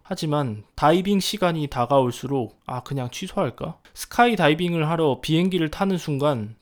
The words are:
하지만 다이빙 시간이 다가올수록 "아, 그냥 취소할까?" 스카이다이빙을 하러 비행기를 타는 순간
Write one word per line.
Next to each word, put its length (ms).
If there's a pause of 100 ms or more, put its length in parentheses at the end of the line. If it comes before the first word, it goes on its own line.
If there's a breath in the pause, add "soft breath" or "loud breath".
하지만 600 (100)
다이빙 460
시간이 480
다가올수록 1000
"아, 160
그냥 300
취소할까?" 680 (160 soft breath)
스카이다이빙을 960
하러 320
비행기를 480
타는 300
순간 640